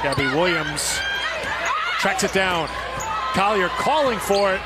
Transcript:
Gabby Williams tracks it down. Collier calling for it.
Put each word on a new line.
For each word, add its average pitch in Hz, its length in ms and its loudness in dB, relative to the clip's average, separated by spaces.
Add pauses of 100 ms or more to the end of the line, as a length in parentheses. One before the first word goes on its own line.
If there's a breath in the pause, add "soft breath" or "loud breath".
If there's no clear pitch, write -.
Gabby 139 240 0 (100)
Williams 156 600 0 (1000)
tracks - 240 0
it 196 100 0
down. 180 360 2 (640)
Collier 196 340 2
calling 262 500 2
for 196 360 2
it. 196 120 -2